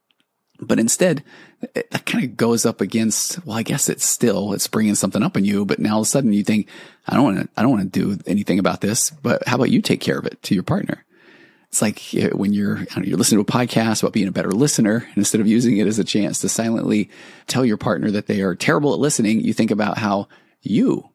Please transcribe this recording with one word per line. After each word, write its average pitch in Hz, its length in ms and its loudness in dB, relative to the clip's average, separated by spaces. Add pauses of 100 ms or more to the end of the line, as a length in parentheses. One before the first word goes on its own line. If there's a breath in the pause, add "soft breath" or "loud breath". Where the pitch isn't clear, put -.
(580)
But 110 200 0
instead, 165 440 2 (520 loud breath)
it, - 160 -6
that - 160 -6
kind 226 180 -2
of 110 120 -8
goes 117 280 2
up 113 160 0
against, 110 680 -2
well, 113 120 -6
I 117 40 -4
guess - 280 -2
it's - 160 -4
still, 104 480 0
it's - 120 -2
bringing 107 280 2
something 101 280 0
up 185 140 -2
in 98 80 0
you. 101 220 0
But - 120 -2
now 104 160 0
all 110 60 0
of 107 60 0
a - 40 -2
sudden 117 240 2
you 101 100 0
think, 107 240 0 (380 loud breath)
"I - 80 -4
don't 117 100 4
wanna, 95 320 0
I - 60 0
don't 127 80 4
wanna 101 160 0
do 92 400 -2
anything 101 320 0
about 92 240 0
this, 104 260 0
but - 400 -2
how 120 80 0
about 127 140 2
you - 100 4
take - 220 0
care 67 160 -2
of - 80 -6
it?" - 160 -12
to - 120 -2
your 90 80 0
partner? - 420 -4 (640 soft breath)
It's - 140 -2
like, - 180 -2 (140)
uh, - 140 0
when 101 240 0
you're, 104 260 -2
I 98 60 -6
don't - 140 -10
know, - 100 -4
you're 90 100 0
listening 101 260 4
to - 80 -6
a - 20 -2
podcast 113 480 0
about - 100 0
being 98 160 0
a 90 40 -6
better 90 200 -2
listener, 120 560 2
and - 100 -4
instead 107 220 2
of 104 80 2
using 113 280 4
it 110 120 2
as 208 100 -2
a 190 60 2
chance - 340 -2
to 101 100 -2
silently 107 640 0 (380 loud breath)
tell 127 180 2
your 107 100 2
partner 107 360 -2
that 101 160 -2
they 104 120 0
are 95 140 0
terrible 147 400 0
at 82 60 0
listening, 113 400 2
you 113 120 0
think 110 200 2
about 104 260 -2
how 101 300 -2 (340 soft breath)
you - 520 0